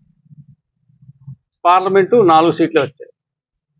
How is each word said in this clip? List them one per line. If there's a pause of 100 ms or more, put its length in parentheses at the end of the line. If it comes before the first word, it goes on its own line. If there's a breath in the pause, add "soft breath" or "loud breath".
(1700)
పార్లమెంటు
నాలుగు
సీట్లు
వచ్చాయి. (680)